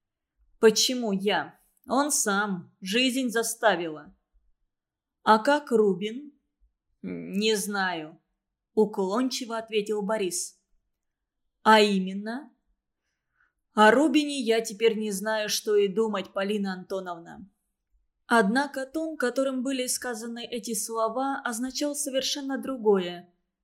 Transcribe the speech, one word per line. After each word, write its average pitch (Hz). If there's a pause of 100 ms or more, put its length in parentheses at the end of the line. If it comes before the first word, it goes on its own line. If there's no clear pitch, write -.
(580)
«Почему 226
я? 185 (300)
Он 285
сам. 196
Жизнь 247
заставила». 180 (1080)
«А 220
как 285
Рубин?» 220 (640)
«Не 185
знаю», 185 (540)
уклончиво 220
ответил 214
Борис. 202 (1040)
«А 220
именно?» 208 (1200)
«О 214
Рубине 285
я 226
теперь 226
не 214
знаю, 214
что 214
и 202
думать, 196
Полина 196
Антоновна». 180 (800)
Однако 262
тон, 320
которым 262
были 254
сказаны 233
эти 233
слова, 226
означал 254
совершенно 269
другое. 202 (300)